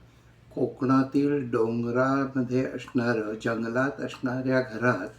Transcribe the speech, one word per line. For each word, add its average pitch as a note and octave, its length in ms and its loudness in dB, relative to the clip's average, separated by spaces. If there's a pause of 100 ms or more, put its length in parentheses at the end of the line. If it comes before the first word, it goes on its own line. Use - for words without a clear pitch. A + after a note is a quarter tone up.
(540)
कोकणातील C3+ 960 2
डोंगरामध्ये B2 1120 0
असणारं, A#2 720 -2 (100)
जंगलात A#2 560 -2
असणाऱ्या B2+ 600 -2
घरात A2+ 480 0 (100)